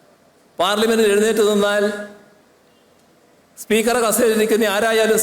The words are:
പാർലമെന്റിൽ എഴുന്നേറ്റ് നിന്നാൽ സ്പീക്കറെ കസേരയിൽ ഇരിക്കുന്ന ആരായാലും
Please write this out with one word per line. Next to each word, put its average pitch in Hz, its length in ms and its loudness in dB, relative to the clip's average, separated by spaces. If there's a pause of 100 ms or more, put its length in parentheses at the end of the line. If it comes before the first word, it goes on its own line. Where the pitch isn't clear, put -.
(600)
പാർലമെന്റിൽ 220 500 0
എഴുന്നേറ്റ് 214 380 2
നിന്നാൽ 202 340 0 (1800)
സ്പീക്കറെ 226 440 0
കസേരയിൽ 220 340 0
ഇരിക്കുന്ന 220 360 0
ആരായാലും 220 480 0